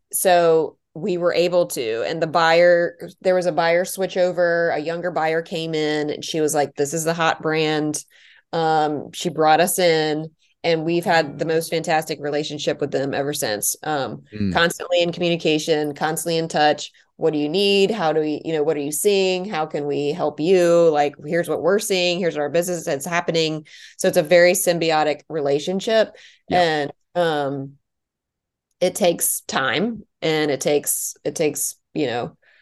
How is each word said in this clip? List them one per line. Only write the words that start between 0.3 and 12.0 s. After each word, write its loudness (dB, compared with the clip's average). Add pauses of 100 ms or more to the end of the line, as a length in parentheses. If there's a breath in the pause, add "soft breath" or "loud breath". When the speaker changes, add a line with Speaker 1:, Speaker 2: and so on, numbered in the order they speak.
Speaker 1:
we -4
were 0
able 2
to, -4
and -4
the -2
buyer, 4 (240)
there 2
was 0
a 2
buyer 2
switch -4
over, 2
a -2
younger -6
buyer 0
came -6
in -2
and -8
she -4
was 0
like, 0
"This -2
is -4
the -2
hot -2
brand." -2 (480 soft breath)
Um, 0
she -6
brought 4
us 0
in 0 (320)
and 0
we've 0
had 2
the -4
most 0
fantastic -2